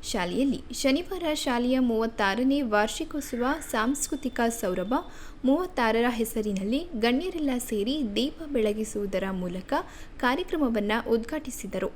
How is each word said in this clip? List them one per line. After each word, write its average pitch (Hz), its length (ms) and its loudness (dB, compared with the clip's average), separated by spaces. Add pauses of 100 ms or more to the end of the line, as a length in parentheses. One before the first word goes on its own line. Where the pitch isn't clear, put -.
(120)
ಶಾಲೆಯಲ್ಲಿ 196 520 0 (100)
ಶನಿವಾರ 349 500 0 (100)
ಶಾಲೆಯ 254 460 2
ಮೂವತ್ತಾರನೇ 226 840 2
ವಾರ್ಷಿಕೋತ್ಸವ 233 840 0 (260)
ಸಾಂಸ್ಕೃತಿಕ 247 680 0 (200)
ಸೌರಭ 185 320 0 (520)
ಮೂವತ್ತಾರರ 247 640 4
ಹೆಸರಿನಲ್ಲಿ 220 760 0 (120)
ಗಣ್ಯರೆಲ್ಲ 294 580 2
ಸೇರಿ 233 440 -2 (140)
ದೀಪ 262 260 -2 (120)
ಬೆಳಗಿಸುವುದರ 208 800 0
ಮೂಲಕ 185 420 -4 (440)
ಕಾರ್ಯಕ್ರಮವನ್ನ 247 760 2 (180)
ಉದ್ಘಾಟಿಸಿದರು. 226 880 -2